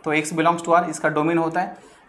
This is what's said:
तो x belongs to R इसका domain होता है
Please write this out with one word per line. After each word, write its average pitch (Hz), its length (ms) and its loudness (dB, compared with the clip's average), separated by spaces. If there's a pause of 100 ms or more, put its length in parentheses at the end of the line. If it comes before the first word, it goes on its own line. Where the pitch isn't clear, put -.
तो 151 100 -2
x 151 200 -2
belongs 165 280 2
to 165 120 2
R 175 160 4
इसका 156 180 -2
domain 156 300 0
होता 165 220 -2
है - 300 -8 (180)